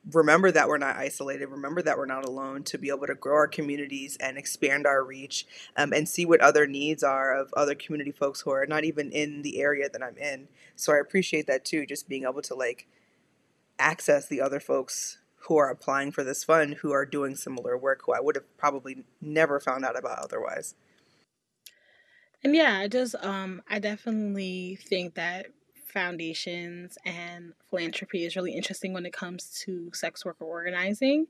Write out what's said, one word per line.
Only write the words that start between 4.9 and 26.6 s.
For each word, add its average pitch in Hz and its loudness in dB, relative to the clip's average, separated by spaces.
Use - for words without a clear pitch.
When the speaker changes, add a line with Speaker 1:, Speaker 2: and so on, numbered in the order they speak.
Speaker 1:
reach, 135 -8
um, 143 2
and 151 2
see - -2
what 170 8
other 147 8
needs 147 -2
are 135 2
of 139 -4
other 143 2
community 143 -6
folks 139 -4
who 143 -4
are 135 0
not 151 0
even 151 -2
in 147 -4
the 143 -6
area 143 2
that 123 -8
I'm 120 -10
in. 139 -8
So - 2
I 143 8
appreciate 156 0
that 131 0
too, 151 -2
just 139 -8
being 135 -6
able 135 -4
to, - -8
like, 123 -4
access 147 2
the 139 -4
other 135 0
folks - -4
who 165 0
are 139 6
applying 139 -2
for 143 -4
this 143 -6
fund 156 6
who 147 -2
are 139 2
doing 139 -2
similar 123 -4
work, 135 0
who 123 2
I 120 2
would 143 2
have - -10
probably 135 -2
never 151 4
found 131 0
out 123 -2
about 127 -4
otherwise. - -6
Speaker 2:
And 277 4
yeah, 269 6
I 202 -2
just, 247 0
um, 190 -6
I 214 -2
definitely 196 -4
think 180 -2
that 175 -6
foundations 175 -6